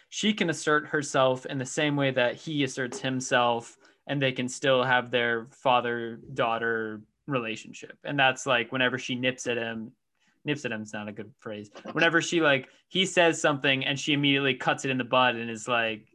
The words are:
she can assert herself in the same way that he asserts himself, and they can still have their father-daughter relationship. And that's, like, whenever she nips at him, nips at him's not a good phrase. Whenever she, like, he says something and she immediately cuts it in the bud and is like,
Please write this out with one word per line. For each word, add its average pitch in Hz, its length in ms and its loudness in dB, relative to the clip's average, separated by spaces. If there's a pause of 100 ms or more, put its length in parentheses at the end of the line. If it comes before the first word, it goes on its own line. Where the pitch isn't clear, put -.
she 214 240 0
can 190 180 0
assert 151 360 0
herself 135 600 0
in 143 120 -6
the 127 80 -6
same 147 300 0
way 139 140 2
that 123 260 2
he 147 280 -4
asserts 127 360 -4
himself, 123 800 0 (280)
and 139 140 -4
they 131 100 2
can 127 180 -4
still 127 360 2
have 123 260 2
their 117 400 0
father-daughter 117 1500 -2 (260)
relationship. 117 800 -6
And 151 140 -2
that's, 131 280 4
like, 120 240 2
whenever 127 280 0
she 127 160 -6
nips 127 320 -2
at 120 100 -2
him, 113 360 -6 (520)
nips 143 200 -4
at 120 80 -6
him's 107 200 -8
not 104 160 -8
a 104 40 -8
good 104 260 -14
phrase. 104 320 -12 (220)
Whenever 160 280 4
she, 170 200 0
like, 139 280 2 (200)
he 185 180 0
says 170 340 4
something 135 460 0
and 143 120 -2
she 151 140 -2
immediately 139 420 2
cuts 143 300 -2
it 135 60 -2
in 131 80 -2
the 123 60 -2
bud 123 320 2
and 117 120 -8
is 113 180 -10
like, 113 480 -2